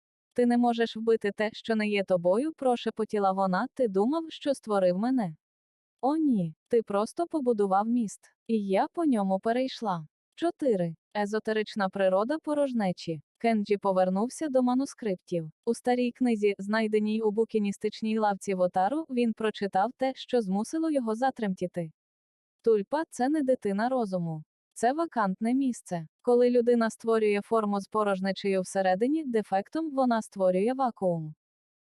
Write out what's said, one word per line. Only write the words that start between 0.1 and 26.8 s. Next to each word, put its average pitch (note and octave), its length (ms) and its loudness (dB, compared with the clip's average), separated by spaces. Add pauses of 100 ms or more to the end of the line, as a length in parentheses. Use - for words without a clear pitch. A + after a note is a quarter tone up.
«Ти A#3+ 120 2
не A#3+ 120 4
можеш A#3 380 0
вбити A3+ 400 0
те, A3 160 -2
що - 240 -4
не G#3+ 120 0
є G3+ 160 0
тобою», F#3+ 480 2
прошепотіла A3 800 0
вона, F#3+ 420 0
«ти B3+ 140 0
думав, A#3+ 400 0
що D4 260 -4
створив F#3+ 440 0
мене? A3 380 -2 (640)
О C#4+ 160 2
ні, A3 380 2 (140)
ти A#3 140 2
просто G#3+ 440 -2
побудував G#3+ 600 0
міст. A#3 340 -2 (260)
І G#3+ 200 -2
я G3 260 2
по E4+ 120 -2
ньому G3 360 2
перейшла». A3+ 640 -4 (300)
Чотири. G#3+ 580 0 (220)
Езотерична G#3+ 720 -2
природа C#4+ 500 0
порожнечі. A#3 840 -2 (180)
Кенджі G#3+ 380 0
повернувся G3 720 0
до B3+ 140 2
манускриптів. B3 880 -2 (140)
У A#3 100 -2
старій B3 380 0
книзі, G#3 460 2
знайденій G#3+ 640 0
у G#3+ 80 2
букіністичній A3 880 -2
лавці G3+ 360 0
в F#3 60 -2
Отару, F#3+ 500 0
він A#3+ 220 0
прочитав G#3 640 -2
те, C4 200 -2
що - 240 -2
змусило A3+ 500 -2
його A#3+ 240 -2
затремтіти. G3 760 -4 (720)
Тульпа — A3+ 480 2
це B3 180 0
не D#4 140 2
дитина A#3 460 0
розуму. F#3 540 -2 (300)
Це A#3+ 200 0
вакантне A#3+ 640 -2
місце. A3+ 520 -2 (160)
Коли B3 280 4
людина A#3+ 400 2